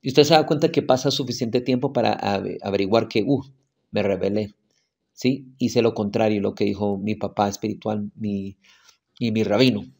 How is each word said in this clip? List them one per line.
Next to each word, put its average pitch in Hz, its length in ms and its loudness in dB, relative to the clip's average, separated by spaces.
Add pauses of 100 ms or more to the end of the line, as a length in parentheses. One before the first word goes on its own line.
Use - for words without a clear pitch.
y 131 80 -6
usted 139 160 6
se 160 100 4
da 156 120 6
cuenta 160 260 0
que 139 100 2
pasa 131 300 2
suficiente 123 480 -2
tiempo 127 320 -2
para 110 220 0
ave-, 98 480 -4
averiguar 98 440 2
que, 110 160 -2
"Uh, 139 220 0 (480)
me 107 100 -2
rebelé, 101 520 -2 (580)
¿sí? - 460 -2
Hice 120 240 2
lo 110 120 4
contrario, 107 460 0
lo 101 140 -2
que 107 100 -2
dijo 101 340 -2
mi 107 160 -4
papá 104 340 -2
espiritual, 107 680 -6
mi, 98 400 -6 (600)
y 120 120 -2
mi 107 140 0
rabino". 104 400 2 (160)